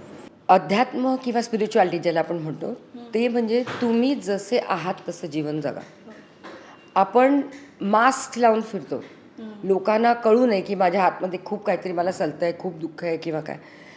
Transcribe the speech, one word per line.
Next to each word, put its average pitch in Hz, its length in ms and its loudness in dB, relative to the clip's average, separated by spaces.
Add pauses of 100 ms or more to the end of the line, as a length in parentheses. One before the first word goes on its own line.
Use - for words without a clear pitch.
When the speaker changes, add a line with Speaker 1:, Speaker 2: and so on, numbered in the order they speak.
(480)
Speaker 1:
अध्यात्म 240 680 2
किंवा 240 260 -2
स्पिरिच्युअलिटी 208 580 2
ज्याला 165 200 0
आपण 165 180 -2
म्हणतो, 156 300 -6
Speaker 2:
हम्म. 240 360 -12 (100)
Speaker 1:
ते 233 140 2
म्हणजे 240 360 0 (180)
तुम्ही 240 340 2
जसे 196 520 -2
आहात 180 260 -2 (160)
तसं 180 180 -10
जीवन 151 340 -4
जगा. 123 180 -6
Speaker 2:
हो. - 320 -20 (840)
Speaker 1:
आपण 254 460 4 (400)
मास्क 220 560 2
लावून 226 240 4
फिरतो, 185 340 -8
Speaker 2:
हम्म. 208 720 -12
Speaker 1:
लोकांना 214 460 4
कळू 233 320 4
नये 202 160 4
की 190 140 -4
माझ्या 185 280 2
आतमध्ये 175 420 0
खूप 202 200 -8
काहीतरी 185 260 -2
मला 175 200 -2
सलतंय, 170 480 -2
खूप 175 180 -8
दुःख 160 260 -10
आहे 165 140 -2
किंवा 160 220 -6
काय. 151 180 -10 (400)